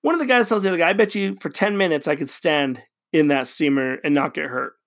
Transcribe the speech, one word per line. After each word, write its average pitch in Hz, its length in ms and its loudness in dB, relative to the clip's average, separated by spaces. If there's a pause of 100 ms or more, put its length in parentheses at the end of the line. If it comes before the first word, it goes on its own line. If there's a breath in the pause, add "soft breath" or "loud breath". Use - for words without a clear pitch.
One 311 120 2
of 330 60 -2
the 277 60 -2
guys 247 220 2
tells 208 140 0
the 196 80 0
other 180 80 -2
guy, 165 120 4
"I - 20 0
bet 202 240 2
you 196 200 -2
for 170 140 -10
ten 202 260 -2
minutes 170 320 0
I 147 80 0
could 139 140 -6
stand 143 520 -2 (300)
in 151 160 4
that 135 200 0
steamer 135 460 0 (100)
and 147 100 2
not 139 200 0
get 151 120 -6
hurt. 127 280 -6 (120)